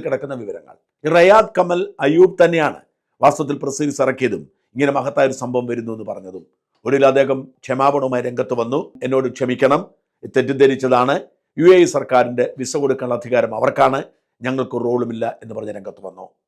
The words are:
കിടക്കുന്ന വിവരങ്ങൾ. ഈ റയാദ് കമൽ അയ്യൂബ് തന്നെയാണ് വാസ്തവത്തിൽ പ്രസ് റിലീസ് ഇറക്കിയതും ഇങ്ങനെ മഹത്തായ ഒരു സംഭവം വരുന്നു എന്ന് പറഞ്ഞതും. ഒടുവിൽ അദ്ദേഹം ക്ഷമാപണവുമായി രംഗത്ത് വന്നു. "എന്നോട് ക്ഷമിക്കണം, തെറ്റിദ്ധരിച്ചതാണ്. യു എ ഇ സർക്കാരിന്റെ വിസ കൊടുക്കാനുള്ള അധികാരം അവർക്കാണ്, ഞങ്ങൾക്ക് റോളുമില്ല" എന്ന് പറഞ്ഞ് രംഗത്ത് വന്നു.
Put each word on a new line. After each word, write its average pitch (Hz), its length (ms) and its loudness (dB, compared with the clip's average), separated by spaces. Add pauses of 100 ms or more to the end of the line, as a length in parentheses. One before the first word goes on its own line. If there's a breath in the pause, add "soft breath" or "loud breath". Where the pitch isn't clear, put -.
കിടക്കുന്ന 139 300 -6
വിവരങ്ങൾ. 98 400 -14 (300)
ഈ 147 120 -4
റയാദ് 196 420 6
കമൽ 180 220 0 (200)
അയ്യൂബ് 170 440 4
തന്നെയാണ് 156 360 0 (420)
വാസ്തവത്തിൽ 143 400 2
പ്രസ് 139 200 -6
റിലീസ് 143 240 -2
ഇറക്കിയതും 127 360 -2 (320)
ഇങ്ങനെ 139 240 0
മഹത്തായ 135 280 0
ഒരു 131 160 -4
സംഭവം 123 240 -4
വരുന്നു 117 260 -8
എന്ന് 110 180 -12
പറഞ്ഞതും. 95 360 -16 (380)
ഒടുവിൽ 135 220 4
അദ്ദേഹം 135 320 2 (240)
ക്ഷമാപണവുമായി 135 600 -2
രംഗത്ത് 123 380 -6
വന്നു. 123 320 -6 (120)
"എന്നോട് 131 320 -2
ക്ഷമിക്കണം, 131 440 0 (540)
തെറ്റിദ്ധരിച്ചതാണ്. 131 800 2 (440)
യു 156 160 2
എ 185 40 6
ഇ 175 60 6
സർക്കാരിന്റെ 123 720 0
വിസ 131 240 -6
കൊടുക്കാനുള്ള 127 380 -2
അധികാരം 113 380 -2
അവർക്കാണ്, 135 440 0 (400)
ഞങ്ങൾക്ക് 131 420 -6
റോളുമില്ല" 117 580 -4
എന്ന് 113 120 -16
പറഞ്ഞ് 104 240 -12
രംഗത്ത് 98 280 -16
വന്നു. 92 220 -18 (200)